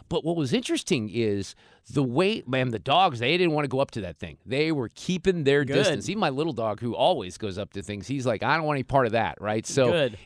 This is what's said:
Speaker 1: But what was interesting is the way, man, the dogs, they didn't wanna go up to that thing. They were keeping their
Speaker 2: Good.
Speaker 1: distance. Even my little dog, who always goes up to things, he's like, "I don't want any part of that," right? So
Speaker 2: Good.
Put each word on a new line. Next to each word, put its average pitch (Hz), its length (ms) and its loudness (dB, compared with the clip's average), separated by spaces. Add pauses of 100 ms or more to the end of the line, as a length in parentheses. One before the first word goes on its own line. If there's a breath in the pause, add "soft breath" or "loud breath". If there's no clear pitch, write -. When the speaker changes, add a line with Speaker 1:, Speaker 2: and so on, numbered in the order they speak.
Speaker 1:
But 156 160 -2
what 170 100 0
was 143 160 0
interesting 190 580 0
is 101 460 -2 (340 soft breath)
the 139 140 0
way, 185 420 2
man, 127 260 0
the 110 80 -4
dogs, 151 400 2
they 135 180 2
didn't 175 160 2
wanna 147 160 0
go 131 100 -2
up 139 120 -2
to 113 100 -6
that 87 160 -8
thing. 78 280 -12
They 147 280 0
were 123 200 -2
keeping 175 520 -2
their 143 180 6
Speaker 2:
Good. 135 120 -2
Speaker 1:
distance. 165 340 2
Even 202 100 -4
my 175 100 2
little 147 220 -2
dog, 113 300 -4
who 117 120 -4
always 120 440 0
goes 98 200 -6
up 101 160 -8
to 101 80 -8
things, 101 260 -8
he's 131 180 -4
like, 107 180 0
"I 139 140 2
don't 160 80 -4
want 151 100 0
any 131 80 -2
part 131 220 2
of 104 80 0
that," 107 260 0
right? 107 260 -2
So 127 260 2
Speaker 2:
Good. 131 340 0